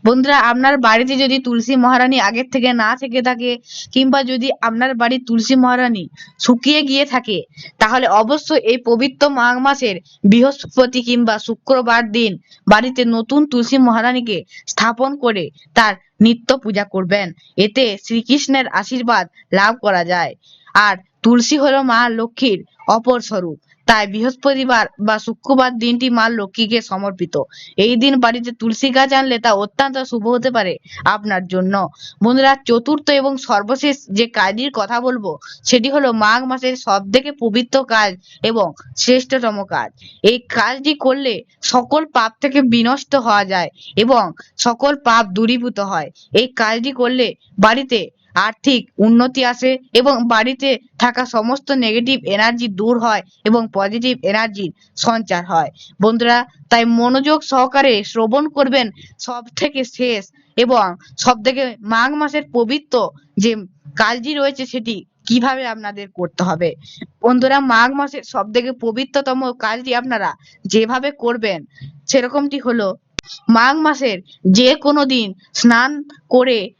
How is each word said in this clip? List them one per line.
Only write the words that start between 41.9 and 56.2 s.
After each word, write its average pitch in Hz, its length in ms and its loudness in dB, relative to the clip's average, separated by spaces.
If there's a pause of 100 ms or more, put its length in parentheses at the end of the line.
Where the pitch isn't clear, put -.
পাপ 226 260 0
থেকে 277 200 0 (100)
বিনষ্ট 240 460 0
হওয়া 220 300 2
যায় 185 240 -4 (280)
এবং 233 260 2 (360)
সকল 247 340 0 (120)
পাপ 226 260 4
দূরীভূত 233 480 -2
হয়। 190 300 -6 (240)
এই 247 140 2 (100)
কাজটি 233 360 -2
করলে 247 340 0 (320)
বাড়িতে 240 400 2 (400)
আর্থিক 220 420 0 (160)
উন্নতি 240 480 2
আসে 247 260 0 (220)
এবং 254 220 4 (120)
বাড়িতে 247 420 0 (280)
থাকা 247 280 0
সমস্ত 240 460 -4
নেগেটিভ 247 540 0
এনার্জি 226 420 0
দূর 214 320 0
হয় 220 240 -2 (220)
এবং 226 160 2 (120)
পজিটিভ 220 400 -2 (100)
এনার্জির 202 480 -4 (240)
সঞ্চার 202 500 -2
হয়। 165 240 -2 (320)
বন্ধুরা, 233 360 2 (300)